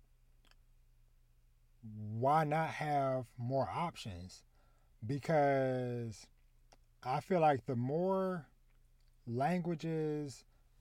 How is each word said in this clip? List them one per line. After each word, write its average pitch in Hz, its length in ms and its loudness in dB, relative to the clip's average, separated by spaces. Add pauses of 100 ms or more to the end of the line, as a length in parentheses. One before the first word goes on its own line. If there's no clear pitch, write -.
(2250)
Why 147 280 4
not 156 240 0
have 135 560 0 (120)
more 127 320 -2
options? 95 720 -8 (640)
Because 131 1200 0 (800)
I 139 160 0
feel 175 220 2
like 147 260 6
the 135 80 0
more 180 720 0 (800)
languages 156 1200 -2 (360)